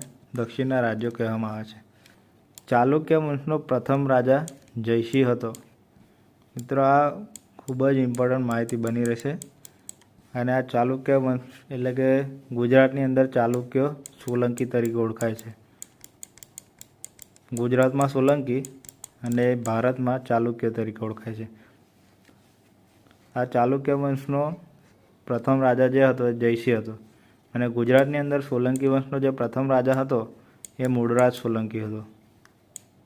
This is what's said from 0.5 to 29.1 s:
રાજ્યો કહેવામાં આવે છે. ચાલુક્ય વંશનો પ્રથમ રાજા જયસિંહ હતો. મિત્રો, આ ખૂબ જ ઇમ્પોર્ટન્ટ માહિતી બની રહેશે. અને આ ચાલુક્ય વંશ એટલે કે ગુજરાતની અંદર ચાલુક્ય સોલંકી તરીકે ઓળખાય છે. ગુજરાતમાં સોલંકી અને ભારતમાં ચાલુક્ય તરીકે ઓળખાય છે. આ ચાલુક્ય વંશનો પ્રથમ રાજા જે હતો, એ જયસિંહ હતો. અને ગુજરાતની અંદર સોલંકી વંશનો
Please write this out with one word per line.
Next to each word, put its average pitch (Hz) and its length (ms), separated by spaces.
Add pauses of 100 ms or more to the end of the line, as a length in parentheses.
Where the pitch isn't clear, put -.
રાજ્યો 113 320
કહેવામાં 110 400
આવે 107 120
છે. - 200 (840)
ચાલુક્ય 151 500
વંશનો 151 400
પ્રથમ 135 500
રાજા 131 380 (320)
જયસિંહ 117 520
હતો. 120 200 (1080)
મિત્રો, 131 260
આ 143 260 (480)
ખૂબ 131 320
જ 139 60
ઇમ્પોર્ટન્ટ 127 500
માહિતી 117 300
બની 117 280
રહેશે. 120 280 (1040)
અને 123 180
આ 131 80
ચાલુક્ય 131 540
વંશ 131 260 (300)
એટલે 127 220
કે 131 300 (280)
ગુજરાતની 131 520
અંદર 131 240
ચાલુક્ય 123 680 (300)
સોલંકી 123 400
તરીકે 120 300
ઓળખાય 113 400
છે. 110 200 (2000)
ગુજરાતમાં 127 540
સોલંકી 135 540 (640)
અને 123 320
ભારતમાં 123 680
ચાલુક્ય 117 440
તરીકે 110 360
ઓળખાય 110 280
છે. 110 140 (1900)
આ 127 100
ચાલુક્ય 131 480
વંશનો 139 640 (720)
પ્રથમ 135 340
રાજા 127 260
જે 135 180
હતો, 127 220
એ 120 60
જયસિંહ 117 440
હતો. 110 140 (640)
અને 120 140
ગુજરાતની 127 480
અંદર 143 240
સોલંકી 131 460
વંશનો 135 320